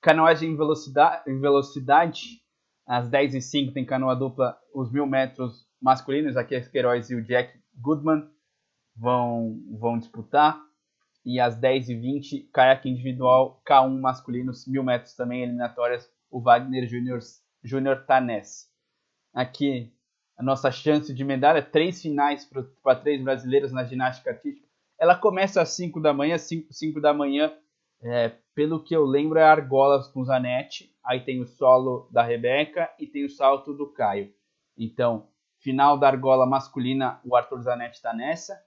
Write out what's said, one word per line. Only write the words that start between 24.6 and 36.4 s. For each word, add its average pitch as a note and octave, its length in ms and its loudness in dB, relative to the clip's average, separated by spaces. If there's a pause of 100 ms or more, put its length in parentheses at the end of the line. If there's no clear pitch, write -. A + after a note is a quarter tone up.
Ela F3 180 4
começa G3 440 0
às D#3 100 0
cinco E3 300 -8
da D3+ 140 2
manhã, D3+ 240 -2
cinco, E3 340 -10
cinco D3+ 280 -8
da D3 120 4
manhã, D3 400 -2 (480)
é, A#2+ 360 -2 (180)
pelo D#3 280 -2
que E3+ 120 -6
eu D#3 100 4
lembro, D3 340 0
é D#3+ 40 6
argolas C#3 680 4
com B2+ 160 -8
Zanetti, B2+ 720 -4 (100)
aí B2+ 160 -4
tem B2+ 220 -8
o A#2+ 40 -8
solo B2+ 640 2
da A#2 100 4
Rebeca C3 680 -2 (100)
e D3+ 80 -12
tem C#3+ 180 -8
o C#3 40 -6
salto C#3 460 0
do C#3+ 180 -10
Caio. G2+ 400 -4 (440)
Então, A2+ 520 -4 (300)
final C#3 400 2
da C#3 80 4
argola C3 400 4